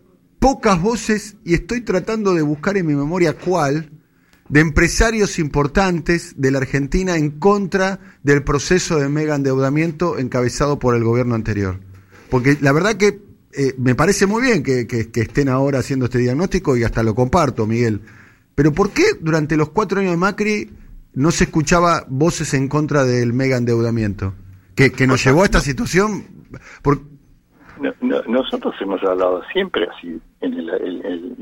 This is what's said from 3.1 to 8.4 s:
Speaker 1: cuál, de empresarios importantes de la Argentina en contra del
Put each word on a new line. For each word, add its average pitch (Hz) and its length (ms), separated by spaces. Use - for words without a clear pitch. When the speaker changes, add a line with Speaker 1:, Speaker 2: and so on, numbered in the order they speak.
Speaker 1:
cuál, 160 520
de 143 140
empresarios 170 760
importantes 170 1040
de 135 120
la 135 80
Argentina 151 580
en 151 220
contra 190 600
del 139 200